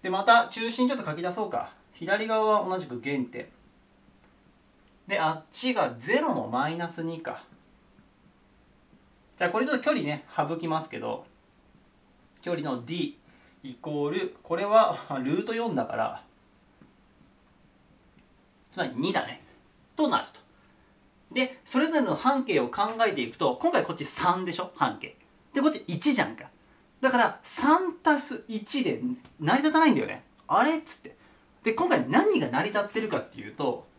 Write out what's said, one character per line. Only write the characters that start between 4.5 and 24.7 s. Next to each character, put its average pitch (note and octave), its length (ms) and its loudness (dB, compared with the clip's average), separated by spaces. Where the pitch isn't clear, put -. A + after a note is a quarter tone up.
で、 G3 120 0
あ D#3+ 140 2
っ - 180 -10
ち B3+ 220 -2
が D3 260 2
ゼ G3 220 2
ロ D#4 140 0
の A2+ 120 -4
マ B2 220 0
イ E3 80 -6
ナ E3+ 120 -4
ス E3+ 140 -10
二 E3 180 -6
か。 - 220 -10
じ F#3 60 -2
ゃ F3 40 2
あ - 20 2
こ A3 100 -2
れ C4 60 2
ち D4+ 60 -2
ょ C4+ 40 0
っ - 20 -2
と - 60 -4
距 D4 80 2
離 G#3 120 0
ね、 D3 220 -6
省 D3+ 220 -2
き E3 100 -6
ま D#3+ 160 -2
す - 60 -14
け - 100 -12
ど、 - 260 -6
距 F3 120 -2
離 D3 80 -6
の B2 220 -4
D D#3 340 -6
イ C3 120 -12
コ D3 300 -4
ー D3 60 0
ル、 F#3 320 -4
こ E3+ 120 -4
れ G3 100 -2
は、 G#3+ 340 6
ル D3+ 160 0
ー G#3 60 -4
ト A3+ 100 -4
四 A3+ 200 -2
だ A#2+ 100 0
か - 100 -8
ら、 A2 280 -4
つ - 60 -14
ま F3+ 60 0
り C3 120 -4
二 D#3 160 0
だ F3+ 140 -2
ね。 - 180 -14
と D4+ 120 2
な - 140 2
る - 100 -10
と。 - 80 -20
で、 B3+ 320 -2
そ - 140 0
れ D#4 80 2
ぞ D#4+ 80 -2
れ C#4+ 60 4
の F#3+ 140 0
半 C4 300 2
径 F3 140 2
を B2 100 0
考 G3+ 200 -2
え G3+ 80 0
て - 80 -4
い A#2 100 -6
く - 60 -20
と、 D#3+ 220 0
今 E4+ 120 2
回 B3 120 2
こ E3+ 100 -6
っ - 20 -6
ち C#3+ 100 -8
三 F#3 400 0
で F3 80 -6
し F3 60 -8
ょ？ F3+ 160 -8